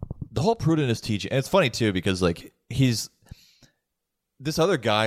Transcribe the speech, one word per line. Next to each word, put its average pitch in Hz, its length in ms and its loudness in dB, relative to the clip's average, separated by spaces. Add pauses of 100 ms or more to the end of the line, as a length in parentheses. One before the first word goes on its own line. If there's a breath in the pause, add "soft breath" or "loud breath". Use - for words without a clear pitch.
(320)
the 123 100 -4
whole 226 140 2
Proudhonist 151 480 0
teaching, 101 280 -4
and 131 80 0
it's 131 100 -6
funny 180 200 4
too 107 220 0
because, 92 300 -2
like, 87 320 -2 (160)
he's 123 400 0 (1300 soft breath)
this 151 200 -4
other 175 180 4
guy. 110 300 2